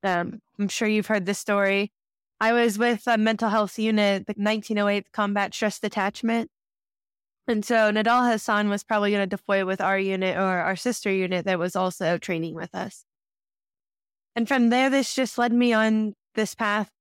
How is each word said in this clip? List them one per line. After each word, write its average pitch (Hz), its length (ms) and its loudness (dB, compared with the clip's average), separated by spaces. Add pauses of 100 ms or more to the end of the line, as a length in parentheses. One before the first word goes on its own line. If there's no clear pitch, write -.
Um, 175 380 -2 (180)
I'm 202 100 -2
sure 214 200 -2
you've 214 180 0
heard 202 200 0
the 196 80 -2
story. 202 580 0 (480)
I 220 120 2
was 233 260 2
with 240 280 0
a 233 120 2
mental 220 300 0
health 208 300 0
unit, 208 480 2
the 208 100 -6
nineteen 208 420 -2
oh 202 100 2
eighth 202 240 -2
Combat 202 420 -2
Stress 214 240 -2
Detachment. 226 720 -2 (960)
And 214 180 0
so 220 280 2
Nidal 233 360 4
Hasan 208 400 0
was 202 140 -2
probably 208 300 0
gonna 202 140 0
deploy 196 380 -2
with 185 160 -2
our 196 180 2
unit 190 380 0
or 180 40 -2
our 185 360 0
sister 220 360 -4
unit 185 320 -2
that 185 140 0
was 180 180 -2
also 180 420 0
training 165 360 -6
with 165 200 -12
us. - 300 -10 (1300)
And 233 140 -2
from 247 220 4
there, 262 200 2
this 269 240 0
just 262 240 -2
led 240 140 2
me 240 200 4
on 220 420 2 (200)
this 220 200 -2
path. 208 360 -2 (100)